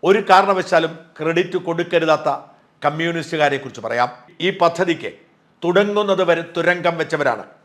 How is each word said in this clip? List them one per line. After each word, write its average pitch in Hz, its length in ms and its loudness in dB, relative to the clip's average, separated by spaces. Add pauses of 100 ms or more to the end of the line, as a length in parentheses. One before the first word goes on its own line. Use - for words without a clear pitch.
ഒരു 190 120 4 (100)
കാരണവശാലും 185 640 4 (240)
ക്രെഡിറ്റ് 175 400 -2 (100)
കൊടുക്കരുതാത്ത 165 600 0 (560)
കമ്മ്യൂണിസ്റ്റുകാരെ 156 760 -2
കുറിച്ച് 123 260 -14
പറയാം. 120 240 0 (360)
ഈ 190 40 2 (120)
പദ്ധതിക്ക് 170 500 0 (520)
തുടങ്ങുന്നത് 196 680 2
വരെ 165 140 2 (120)
തുരങ്കം 170 460 0
വെച്ചവരാണ് 143 420 -2 (220)